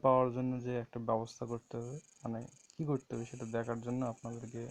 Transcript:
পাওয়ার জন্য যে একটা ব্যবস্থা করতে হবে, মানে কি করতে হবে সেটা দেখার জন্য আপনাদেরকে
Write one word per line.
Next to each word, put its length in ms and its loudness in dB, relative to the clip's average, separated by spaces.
পাওয়ার 320 8
জন্য 160 2
যে 80 -2
একটা 160 -8
ব্যবস্থা 420 0
করতে 260 -6
হবে, 180 -6
মানে 160 -2
কি 180 -4
করতে 240 0
হবে 180 -2
সেটা 140 -8
দেখার 300 0
জন্য 160 0
আপনাদেরকে 580 -8